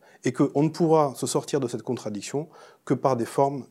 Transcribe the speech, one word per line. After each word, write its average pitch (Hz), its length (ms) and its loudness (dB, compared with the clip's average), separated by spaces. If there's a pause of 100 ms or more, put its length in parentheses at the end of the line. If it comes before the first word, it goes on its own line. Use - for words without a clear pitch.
(240)
Et 131 80 0
qu'on 143 320 2
ne 160 40 4
pourra 156 460 4
se 127 140 -4
sortir 151 320 -2
de 123 80 -2
cette 107 160 -8
contradiction 117 640 -6 (360)
que 143 100 0
par 131 220 2
des 113 80 -2
formes 139 460 -2